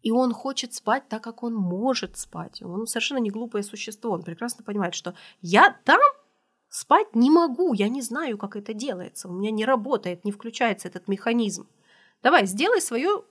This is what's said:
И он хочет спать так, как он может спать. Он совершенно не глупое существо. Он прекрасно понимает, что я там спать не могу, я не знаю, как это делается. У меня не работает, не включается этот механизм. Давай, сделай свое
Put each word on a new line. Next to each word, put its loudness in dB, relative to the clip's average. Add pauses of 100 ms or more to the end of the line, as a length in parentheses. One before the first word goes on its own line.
И 0
он 2
хочет -8
спать -2
так, -8
как -12
он -4
может -2
спать. -12
Он -6
совершенно -4
не -2
глупое -6
существо. -10
Он -4
прекрасно -10
понимает, -4
что -10 (280)
я 6 (100)
там 6 (720)
спать 0
не 6
могу, 4
я 0
не -4
знаю, -6
как -10
это -10
делается. -8
У -10
меня -2
не 0
работает, 0
не -2
включается -2
этот -12
механизм. 0 (560)
Давай, 6
сделай 2
свое -2